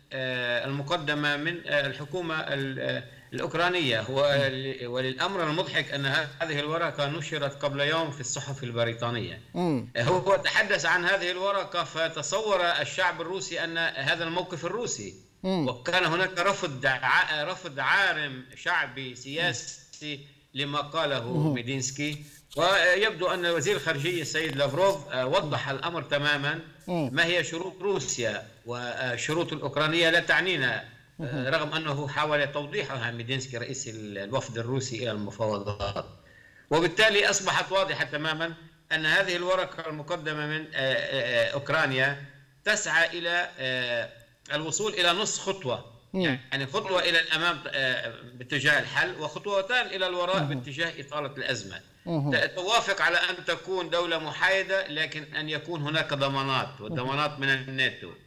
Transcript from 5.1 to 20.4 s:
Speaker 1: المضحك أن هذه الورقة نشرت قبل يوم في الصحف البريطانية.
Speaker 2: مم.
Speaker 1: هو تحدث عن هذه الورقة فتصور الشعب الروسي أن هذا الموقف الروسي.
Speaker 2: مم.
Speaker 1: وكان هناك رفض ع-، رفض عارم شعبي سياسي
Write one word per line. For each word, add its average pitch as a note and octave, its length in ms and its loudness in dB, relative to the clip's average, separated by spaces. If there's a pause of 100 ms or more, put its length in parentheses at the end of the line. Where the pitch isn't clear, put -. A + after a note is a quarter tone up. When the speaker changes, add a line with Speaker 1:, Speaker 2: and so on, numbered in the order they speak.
Speaker 1:
المضحك D#3 480 0
أن C#3 140 -2
هذه D3+ 540 0
الورقة D3+ 500 0
نشرت D3 540 -4
قبل C#3 160 0
يوم D#3 320 2
في C#3+ 100 -8
الصحف C3 420 -6
البريطانية. A#2 760 -2 (120)
Speaker 2:
مم. D#3 340 0 (100)
Speaker 1:
هو F3 380 4
تحدث F#3+ 500 2
عن F3 200 4
هذه F3+ 260 2
الورقة F#3 520 0
فتصور F3 840 0
الشعب E3 560 0
الروسي E3+ 420 -4
أن E3 140 -4
هذا E3 460 0
الموقف E3+ 420 -4
الروسي. F3 480 -4 (300)
Speaker 2:
مم. F#3 240 2
Speaker 1:
وكان E3+ 380 2
هناك F3+ 340 2
رفض D#3+ 460 2
ع-، C#3 580 2
رفض E3+ 360 -6
عارم D3+ 640 2 (120)
شعبي C3+ 600 -2
سياسي D3+ 1040 -4 (340)